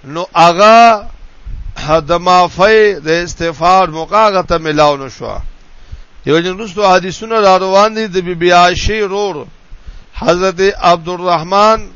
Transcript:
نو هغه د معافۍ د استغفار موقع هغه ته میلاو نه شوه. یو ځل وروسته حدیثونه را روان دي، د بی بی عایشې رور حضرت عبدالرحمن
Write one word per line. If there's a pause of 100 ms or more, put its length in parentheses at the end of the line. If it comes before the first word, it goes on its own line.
نو (100)
هغه (1040)
د
معافۍ
د
استغفار
موقع
هغه
ته
میلاو
نه
شوه. (840)
یو
ځل
وروسته
حدیثونه
را
روان
دي،
د
بی
بی
عایشې
رور (720)
حضرت (320)
عبدالرحمن (160)